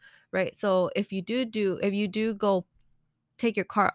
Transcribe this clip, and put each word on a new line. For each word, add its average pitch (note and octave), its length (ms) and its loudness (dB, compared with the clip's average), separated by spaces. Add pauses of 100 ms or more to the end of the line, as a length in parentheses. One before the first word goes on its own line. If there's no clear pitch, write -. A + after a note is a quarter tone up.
(320)
right? - 280 -2
So F#3 360 2
if G3+ 180 -2
you F#3+ 80 -4
do A#3+ 240 -2
do, G#3+ 360 -2
if G3+ 120 0
you G#3 140 0
do G#3+ 260 -2
go G3 320 2 (720)
take A#3 180 0
your F#3 100 -2
cart G3 300 2